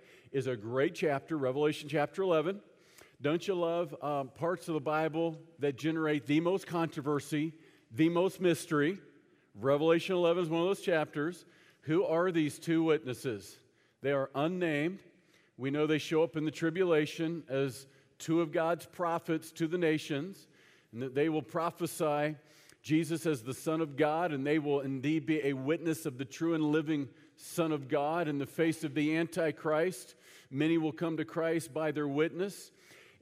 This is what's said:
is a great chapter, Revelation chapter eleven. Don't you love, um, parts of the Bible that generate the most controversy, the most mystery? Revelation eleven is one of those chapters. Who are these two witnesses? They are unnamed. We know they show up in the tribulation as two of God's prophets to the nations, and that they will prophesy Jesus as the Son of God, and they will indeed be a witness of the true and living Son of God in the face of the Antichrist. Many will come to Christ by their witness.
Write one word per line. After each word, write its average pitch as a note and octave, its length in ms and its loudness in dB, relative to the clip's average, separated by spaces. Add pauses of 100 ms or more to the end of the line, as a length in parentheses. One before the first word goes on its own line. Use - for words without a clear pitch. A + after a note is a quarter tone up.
(300)
is C3 160 -2
a B2+ 100 -2
great B2+ 380 0
chapter, D#3 420 -2
Revelation C#3+ 520 0
chapter D3 340 0
eleven. F3+ 400 2 (580)
Don't D3+ 280 0
you G3 60 2
love, E3+ 380 0 (120)
um, C#3 240 -2
parts E3+ 400 -4
of E3 60 0
the D3+ 60 0
Bible D#3 560 0 (220)
that C#3 180 0
generate D3+ 500 0
the D3 120 4
most F3+ 300 2
controversy, D3+ 840 -2 (360)
the D#3 180 4
most F3 320 2
mystery? E3 600 2 (560)
Revelation D#3 580 4
eleven F3 300 4
is D#3+ 40 -2
one E3 120 0
of F3 80 2
those G3 120 -2
chapters. D#3 640 -2 (400)
Who E3+ 200 2
are E3+ 260 2
these D#3 280 0
two E3 240 0
witnesses? C3 760 -2 (440)
They C#3 100 0
are C3+ 220 0
unnamed. E3 680 -2 (540)
We C3 140 -4
know D3+ 160 2
they D#3 100 2
show D#3 260 2
up D#3+ 140 0
in D3+ 80 -2
the D#3 60 -2
tribulation E3 960 0
as C3+ 380 -2 (320)
two E3 240 2
of D3+ 100 -4
God's E3 320 0
prophets E3 680 -4
to E3 140 -2
the E3+ 120 -2
nations, D#3+ 680 -2 (460)
and A2 80 -8
that B2+ 140 -6
they D3 160 2
will D#3 100 0
prophesy D#3 960 -2 (460)
Jesus D#3+ 420 0
as D3 180 0
the B2 120 -6
Son D#3+ 260 -2
of C#3+ 160 -4
God, D#3 340 2
and C#3 160 -2
they D3+ 120 2
will C#3+ 220 0
indeed C3+ 440 -2
be D#3 180 0
a C#3 120 0
witness D3+ 500 -2
of C3 140 -6
the C3+ 80 -6
true E3 260 -2
and D#3+ 120 2
living D3+ 440 0 (260)
Son - 380 -2
of C#3 160 -4
God D3+ 400 0
in C#3+ 80 0
the C#3 80 -2
face D#3+ 400 0
of C#3+ 80 -4
the D3+ 240 2
Antichrist. E3 1000 -2 (340)
Many D#3 260 2
will D#3 160 0
come E3 240 -4
to D#3 80 -2
Christ E3 480 -2
by D#3 200 -2
their D3 140 -2
witness. E3 640 -2 (500)